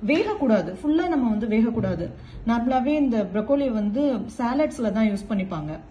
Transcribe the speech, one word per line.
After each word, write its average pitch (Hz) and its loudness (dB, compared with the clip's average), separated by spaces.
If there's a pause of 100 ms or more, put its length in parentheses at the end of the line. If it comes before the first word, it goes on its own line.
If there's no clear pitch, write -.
வேகக்கூடாது, 294 2 (100)
ஃபுல்லா 320 2
நம்ம 254 2
வந்து 214 0
வேகக்கூடாது. 208 0 (440)
நார்மலாவே 254 2
இந்த 254 2 (160)
broccoli 269 0 (120)
வந்து 208 0 (360)
சாலட்ஸ்ல 254 0
தான் 220 4
யூஸ் 196 -4
பண்ணிப்பாங்க. 180 -4 (200)